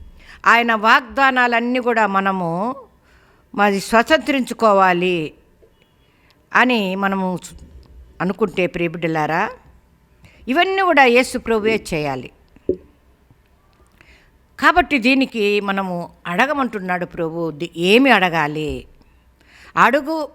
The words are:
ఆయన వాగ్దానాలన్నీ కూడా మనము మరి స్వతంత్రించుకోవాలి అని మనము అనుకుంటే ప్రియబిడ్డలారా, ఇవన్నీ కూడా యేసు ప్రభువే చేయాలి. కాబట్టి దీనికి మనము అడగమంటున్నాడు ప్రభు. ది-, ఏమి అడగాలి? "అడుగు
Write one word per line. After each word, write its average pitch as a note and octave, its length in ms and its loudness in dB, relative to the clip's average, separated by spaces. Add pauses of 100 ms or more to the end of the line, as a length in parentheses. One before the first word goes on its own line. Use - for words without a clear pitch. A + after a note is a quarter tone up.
(460)
ఆయన A#3 280 4
వాగ్దానాలన్నీ A#3+ 1040 2
కూడా A3+ 280 0
మనము G3 680 -2 (800)
మరి G3+ 260 2
స్వతంత్రించుకోవాలి G3+ 1500 2 (1200)
అని A3 420 2
మనము F#3+ 420 -4 (840)
అనుకుంటే F#3+ 460 -2
ప్రియబిడ్డలారా, E3+ 840 -4 (1000)
ఇవన్నీ F#4+ 340 0
కూడా D#4+ 220 4
యేసు B3 340 2
ప్రభువే A3 460 -2 (100)
చేయాలి. C#3+ 360 -6 (2250)
కాబట్టి D#4 380 2
దీనికి A3 600 0
మనము F#3+ 500 -6 (160)
అడగమంటున్నాడు F#3+ 800 -4
ప్రభు. E3 440 -6
ది-, D3+ 260 -10
ఏమి G#3 340 4
అడగాలి? D#3 760 0 (920)
"అడుగు C#4 580 2